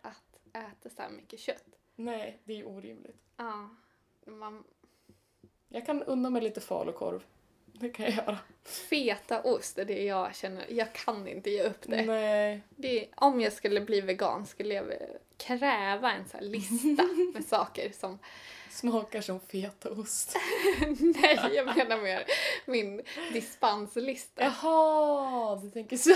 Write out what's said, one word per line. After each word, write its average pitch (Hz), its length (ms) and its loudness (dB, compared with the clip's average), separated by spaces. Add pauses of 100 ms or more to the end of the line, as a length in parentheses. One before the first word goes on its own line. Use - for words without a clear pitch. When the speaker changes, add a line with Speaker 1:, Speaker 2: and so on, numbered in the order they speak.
Speaker 1:
att - 360 -20 (140)
äta 220 440 -14
så 202 60 -12
här - 80 -10
mycket 226 300 -18
kött. - 240 -6 (320)
Speaker 2:
Nej, 226 480 -8
det 220 80 -10
är 214 40 -10
ju 208 80 -12
orimligt. 208 560 -16 (160)
Speaker 1:
Ja, 214 320 -10 (580)
man 214 380 -16 (1040)
Speaker 2:
Jag 240 180 -10
kan 294 160 -2
unna 254 280 -2
mig 247 120 0
lite 214 180 -4
falukorv. - 640 -6 (480)
Det 240 160 -8
kan 226 160 -8
jag 220 100 0
göra. 208 240 -2 (260)
Speaker 1:
Fetaost - 1120 -2
är 196 60 0
det 196 200 -2
jag 196 300 0
känner. 190 340 -8
Jag 226 240 -2
kan 202 360 -12
inte 196 220 -6
ge 202 120 0
upp 202 200 -2
det. 226 240 -2
Speaker 2:
Nej. 208 600 0
Speaker 1:
Det, 254 480 -4
om 269 240 6
jag 214 120 2
skulle 202 280 0
bli 208 200 0
vegan 190 460 0
skulle 202 280 -6
jag - 180 -4 (440)
kräva 240 760 2
en 190 160 -6
så - 80 -14
här - 80 -8
lista 226 580 2
Speaker 2:
<laughs> 359 320 2
Speaker 1:
med - 100 -6
saker - 480 0
som 190 260 -10 (520)
Speaker 2:
Smakar 226 500 -2
som 190 200 -6
fetaost. - 960 -6 (440)
Speaker 1:
<laughs> 302 60 2 (140)
Nej, 302 380 8 (140)
jag 262 140 2 (100)
menar 226 260 4
mer 190 220 -2 (420)
min 214 360 -2 (300)
dispenslista. 233 1120 -2
Speaker 2:
Jaha, 285 1120 4
du 202 140 -8
tänker 226 260 -6
så. 330 180 10